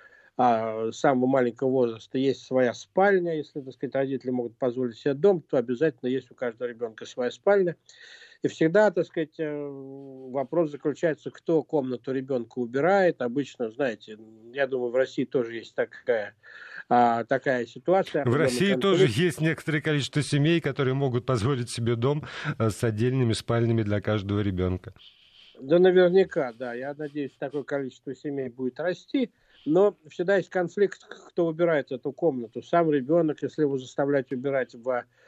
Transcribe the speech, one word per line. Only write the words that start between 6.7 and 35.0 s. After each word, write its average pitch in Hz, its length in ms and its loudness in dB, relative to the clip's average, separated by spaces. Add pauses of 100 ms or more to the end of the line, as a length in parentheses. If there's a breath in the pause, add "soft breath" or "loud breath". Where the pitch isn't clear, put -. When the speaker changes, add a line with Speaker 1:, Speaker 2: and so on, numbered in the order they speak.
Speaker 1:
своя 123 240 -4
спальня. 196 460 2 (680 loud breath)
И - 60 2
всегда, 190 440 4
так 170 140 -2
сказать, - 340 -6
э, 147 280 -6 (640)
вопрос 147 400 -2
заключается, 147 580 -4
кто 160 340 0
комнату 131 480 -4
ребенка 131 480 -4
убирает. 156 600 2
Обычно, 123 480 -4
знаете, 110 480 -6 (360)
я 139 140 0
думаю, 123 240 -2
в 123 40 0
России 131 280 0
тоже 117 320 -2
есть 107 200 -14
такая, 110 600 -4 (520 loud breath)
а, 120 360 4
такая 127 420 -2
ситуация. 175 580 0
Speaker 2:
В - 20 -2
Speaker 1:
Определенный 139 180 2
Speaker 2:
России 147 300 2
Speaker 1:
конфликт. 185 80 -2
Speaker 2:
тоже 190 260 4
есть 151 320 0
некоторое 156 400 -2
количество 147 420 -2
семей, 147 380 2
которые 131 340 0
могут 131 320 -2
позволить 123 440 0
себе 117 260 0
дом, 135 280 0 (340 loud breath)
э, 110 120 2
с - 140 -6
отдельными 120 480 2
спальнями 117 500 0
для 104 180 0
каждого 101 400 0
ребенка. 92 520 -2 (680 loud breath)
Speaker 1:
Да, 139 180 2
наверняка, 180 720 4
да. 120 220 -8
Я 135 200 -8
надеюсь, 143 440 -8
такое 143 260 -6
количество 139 500 -8
семей 139 340 -6
будет 123 320 -8
расти. 180 520 -4 (320 soft breath)
Но 185 320 4 (120)
всегда 180 280 0
есть 175 140 0
конфликт, 185 540 0
кто - 420 -4
убирает 160 460 0
эту 131 200 -6
комнату. 127 500 -4
Сам 170 280 2
ребенок, 147 520 0
если 147 200 -2
его 139 140 0
заставлять 139 560 -2
убирать 131 420 -4
в 120 300 -4 (240 loud breath)